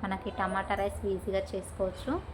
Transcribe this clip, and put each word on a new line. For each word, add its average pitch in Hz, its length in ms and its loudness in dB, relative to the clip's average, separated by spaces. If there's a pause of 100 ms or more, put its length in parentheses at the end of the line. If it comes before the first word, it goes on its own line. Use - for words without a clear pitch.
మనకి 196 260 -2 (100)
టమాటా 190 400 2
రైస్ 202 200 2 (120)
ఈజీగా 190 300 2 (100)
చేసుకోవచ్చు. 185 600 -2 (220)